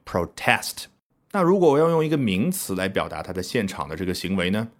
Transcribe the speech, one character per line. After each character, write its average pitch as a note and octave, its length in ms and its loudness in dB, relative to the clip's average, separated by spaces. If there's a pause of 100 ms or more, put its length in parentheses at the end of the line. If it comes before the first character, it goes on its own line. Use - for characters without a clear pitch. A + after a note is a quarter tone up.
protest。 - 800 -2 (460)
那 G3+ 100 0
如 F3+ 160 6
果 F3 140 6
我 C3+ 60 4
要 D#3+ 120 4
用 E3 160 2
一 D#3 40 -2
个 D#3 80 0
名 A#2 340 0
词 - 240 -4
来 F#2 140 -2
表 F#2 180 -2
达 D#2+ 160 -8
它 F#2+ 80 -10
的 F2+ 100 -4
现 G2+ 260 -2
场 D2 200 -6
的 D#2 80 -8
这 F2+ 100 -6
个 F2+ 80 -2
行 F2 220 -4
为 F2+ 140 0
呢？ A2 200 -2 (100)